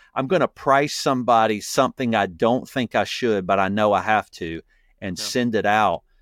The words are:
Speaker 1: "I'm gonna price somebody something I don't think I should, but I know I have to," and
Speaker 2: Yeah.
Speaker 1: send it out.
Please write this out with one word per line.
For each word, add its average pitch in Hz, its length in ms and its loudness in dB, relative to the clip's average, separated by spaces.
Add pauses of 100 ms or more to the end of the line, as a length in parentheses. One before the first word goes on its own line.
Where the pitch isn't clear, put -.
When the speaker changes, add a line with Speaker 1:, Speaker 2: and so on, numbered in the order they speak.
(160)
Speaker 1:
"I'm 131 120 -4
gonna 151 200 2
price 143 480 0
somebody 117 640 2
something 123 540 -2
I 101 120 2
don't 113 420 0
think 127 260 -6
I 107 80 2
should, 104 440 -2
but 98 120 2
I 95 100 2
know 107 240 2
I 92 100 2
have 107 280 0
to," 82 300 -10 (400)
and 90 160 -8
Speaker 2:
Yeah. - 80 -10
Speaker 1:
send 120 300 -2
it 101 100 0
out. 101 380 2 (180)